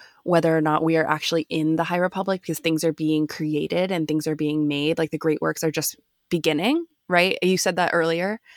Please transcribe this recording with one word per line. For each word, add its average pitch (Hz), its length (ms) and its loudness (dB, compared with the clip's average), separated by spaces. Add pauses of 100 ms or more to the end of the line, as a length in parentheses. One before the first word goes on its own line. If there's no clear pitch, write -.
(240)
whether 165 320 4
or 160 60 4
not 156 220 2
we 165 140 2
are 156 100 4
actually 156 420 -2
in 160 280 0
the 165 60 0
High 175 140 -2
Republic 185 440 -2
because 156 180 -6
things 160 240 0
are 160 100 2
being 156 340 0
created 156 640 -2
and 160 160 -2
things 156 200 -2
are 156 80 -2
being 151 320 0
made, 147 320 0
like, 160 120 -2
the 160 60 -4
great 156 240 0
works 160 220 -2
are 160 80 0
just - 240 -4 (340)
beginning, 170 560 0 (220)
right? 180 340 2
You 185 160 4
said 180 200 -2
that 180 160 0
earlier. 170 460 0 (180)